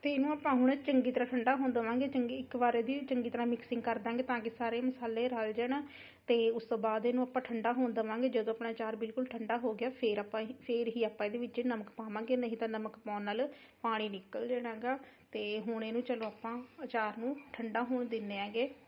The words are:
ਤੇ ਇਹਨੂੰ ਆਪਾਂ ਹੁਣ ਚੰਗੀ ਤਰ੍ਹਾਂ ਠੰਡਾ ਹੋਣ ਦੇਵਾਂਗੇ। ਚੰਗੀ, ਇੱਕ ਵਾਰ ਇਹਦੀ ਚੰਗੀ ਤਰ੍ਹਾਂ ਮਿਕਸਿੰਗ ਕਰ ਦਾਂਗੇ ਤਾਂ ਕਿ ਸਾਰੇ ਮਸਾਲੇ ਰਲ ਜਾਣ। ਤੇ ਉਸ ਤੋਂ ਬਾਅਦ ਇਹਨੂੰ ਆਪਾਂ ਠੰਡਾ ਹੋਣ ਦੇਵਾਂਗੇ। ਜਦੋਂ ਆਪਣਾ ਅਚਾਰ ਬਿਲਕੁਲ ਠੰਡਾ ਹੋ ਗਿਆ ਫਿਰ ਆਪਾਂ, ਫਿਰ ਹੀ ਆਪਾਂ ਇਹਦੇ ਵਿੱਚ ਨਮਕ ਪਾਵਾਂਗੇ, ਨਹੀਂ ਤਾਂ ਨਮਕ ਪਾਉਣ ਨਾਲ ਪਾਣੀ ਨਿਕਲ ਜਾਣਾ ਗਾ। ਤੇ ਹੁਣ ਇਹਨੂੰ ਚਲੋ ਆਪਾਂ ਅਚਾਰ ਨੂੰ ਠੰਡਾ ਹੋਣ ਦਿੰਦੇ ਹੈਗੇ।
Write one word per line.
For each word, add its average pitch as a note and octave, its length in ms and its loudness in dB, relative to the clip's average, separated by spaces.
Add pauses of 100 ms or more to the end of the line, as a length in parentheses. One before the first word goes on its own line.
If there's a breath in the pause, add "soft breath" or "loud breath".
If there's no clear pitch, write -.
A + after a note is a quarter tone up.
ਤੇ C#4+ 120 2
ਇਹਨੂੰ C#4+ 180 2
ਆਪਾਂ D4 200 0
ਹੁਣ B3+ 240 6
ਚੰਗੀ B3+ 360 4
ਤਰ੍ਹਾਂ B3+ 140 2
ਠੰਡਾ B3+ 300 2
ਹੋਣ C4 160 2
ਦੇਵਾਂਗੇ। A#3+ 360 2
ਚੰਗੀ, B3+ 280 0
ਇੱਕ B3+ 200 -6
ਵਾਰ A#3+ 180 4
ਇਹਦੀ A#3+ 260 2
ਚੰਗੀ B3+ 300 0
ਤਰ੍ਹਾਂ A#3+ 160 0
ਮਿਕਸਿੰਗ A#3+ 360 -2
ਕਰ A3+ 160 0
ਦਾਂਗੇ A#3 240 -2
ਤਾਂ B3 180 0
ਕਿ A3 100 -4
ਸਾਰੇ A#3 300 -2
ਮਸਾਲੇ B3 480 0
ਰਲ A3 240 0
ਜਾਣ। B3 300 0 (440 loud breath)
ਤੇ A#3 240 6
ਉਸ A3+ 140 -2
ਤੋਂ A3+ 140 0
ਬਾਅਦ A3 280 2
ਇਹਨੂੰ B3 160 4
ਆਪਾਂ B3+ 200 -2
ਠੰਡਾ A3+ 300 0
ਹੋਣ B3 200 2
ਦੇਵਾਂਗੇ। A3 360 2
ਜਦੋਂ A3+ 260 2
ਆਪਣਾ A3+ 160 -4
ਅਚਾਰ A3 260 -2
ਬਿਲਕੁਲ A3 280 -2
ਠੰਡਾ A#3 340 -2
ਹੋ A#3 160 0
ਗਿਆ A#3 160 -2
ਫਿਰ A3+ 280 2
ਆਪਾਂ, G#3 260 -2 (160)
ਫਿਰ A#3+ 280 0
ਹੀ A#3 160 0
ਆਪਾਂ G#3+ 220 -2
ਇਹਦੇ G#3+ 120 -2
ਵਿੱਚ A#3+ 220 -4
ਨਮਕ A3+ 300 -2
ਪਾਵਾਂਗੇ, A3 460 -2
ਨਹੀਂ A#3 200 0
ਤਾਂ A3+ 120 -2
ਨਮਕ A3 300 -4
ਪਾਉਣ G#3 240 -6
ਨਾਲ G#3+ 260 -2 (340 loud breath)
ਪਾਣੀ A3 260 0
ਨਿਕਲ G#3 400 -6
ਜਾਣਾ A#3+ 260 -2
ਗਾ। A#3+ 240 -2 (340 loud breath)
ਤੇ G#3+ 280 -2
ਹੁਣ A3 240 -2
ਇਹਨੂੰ A3+ 180 -2
ਚਲੋ A#3 240 -2
ਆਪਾਂ A3+ 360 -8 (220)
ਅਚਾਰ A3 340 -2
ਨੂੰ B3+ 180 -2 (160)
ਠੰਡਾ A3+ 300 -2
ਹੋਣ B3 220 0
ਦਿੰਦੇ G#3+ 320 -4
ਹੈਗੇ। A3 380 -2 (140)